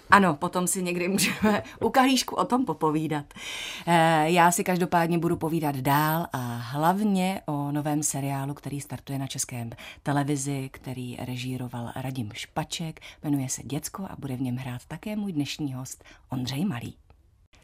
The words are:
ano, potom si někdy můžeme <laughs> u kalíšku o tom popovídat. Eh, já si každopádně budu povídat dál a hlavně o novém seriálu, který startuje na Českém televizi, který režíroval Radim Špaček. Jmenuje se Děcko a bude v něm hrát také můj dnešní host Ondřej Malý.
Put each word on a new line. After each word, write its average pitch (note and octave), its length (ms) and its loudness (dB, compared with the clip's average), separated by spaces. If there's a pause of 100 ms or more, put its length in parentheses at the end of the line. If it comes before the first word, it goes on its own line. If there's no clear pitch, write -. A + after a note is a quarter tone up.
ano, F#3+ 260 8
potom F3+ 320 -2
si F#3 160 -2
někdy F3 240 -2
můžeme G3 640 2
<laughs> - 80 -14
u A3+ 100 2
kalíšku C4 460 4
o F3+ 100 2
tom B3 200 2
popovídat. D#3 600 0 (600)
Eh, E3 440 6
já F3 200 8
si F#3+ 120 2
každopádně F3 540 2
budu E3+ 200 2
povídat D#3 380 0
dál D3+ 580 2
a B2 240 -4
hlavně F#3 880 0
o C#3+ 260 -2
novém D3 320 0
seriálu, C#3 500 -2
který C#3+ 280 -10
startuje C3+ 380 -8
na C3+ 80 -6
Českém A#2+ 420 -6 (340)
televizi, C#3 680 0
který B2+ 520 -10
režíroval B2 680 -6
Radim C3 380 -6
Špaček. - 640 -8 (240)
Jmenuje C#3+ 260 0
se - 140 -6
Děcko C#3 460 -6
a - 80 -14
bude C3+ 180 -6
v B2 60 -4
něm B2+ 160 -2
hrát B2+ 300 -8
také G#3 280 -8
můj G3+ 180 -4
dnešní C#3+ 400 -2
host B2+ 300 -10 (260)
Ondřej C3 360 -2
Malý. B2 300 -4 (680)